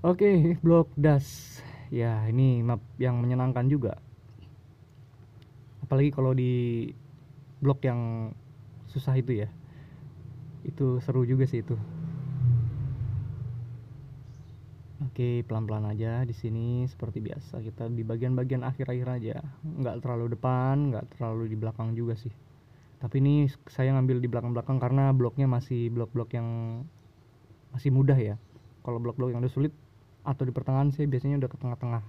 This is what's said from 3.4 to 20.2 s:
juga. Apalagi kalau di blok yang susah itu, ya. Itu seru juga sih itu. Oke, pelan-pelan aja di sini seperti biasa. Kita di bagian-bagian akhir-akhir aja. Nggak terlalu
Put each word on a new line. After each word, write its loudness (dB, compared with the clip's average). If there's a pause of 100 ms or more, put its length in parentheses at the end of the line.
juga. 0 (1800)
Apalagi 4
kalau 2
di 2 (720)
blok 2
yang -2 (560)
susah 0
itu, 2
ya. -8 (1200)
Itu 0
seru 2
juga 4
sih -2
itu. -2 (3250)
Oke, -2
pelan-pelan -2
aja -2
di -6
sini -2
seperti -8
biasa. -10
Kita -8
di -4
bagian-bagian -2
akhir-akhir -4
aja. -6 (240)
Nggak -4
terlalu -2